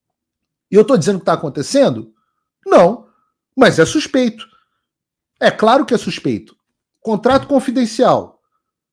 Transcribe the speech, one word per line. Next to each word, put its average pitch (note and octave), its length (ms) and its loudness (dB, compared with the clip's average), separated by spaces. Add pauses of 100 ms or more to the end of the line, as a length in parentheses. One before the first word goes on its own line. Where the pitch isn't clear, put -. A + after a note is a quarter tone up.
(720)
E F#3 40 0
eu G#3+ 100 6
tô B3 120 2
dizendo F#3 220 -2
que - 60 -16
tá E3+ 80 0
acontecendo? D3+ 800 -4 (520)
Não, A#3+ 420 2 (480)
mas A3+ 220 2
é B3 80 4
suspeito. B3+ 640 -4 (920)
É G#3+ 120 0
claro A#3+ 340 0
que - 80 -4
é G#3 40 2
suspeito. - 580 -8 (460)
Contrato A#3+ 460 -2
confidencial. A#3 840 0 (600)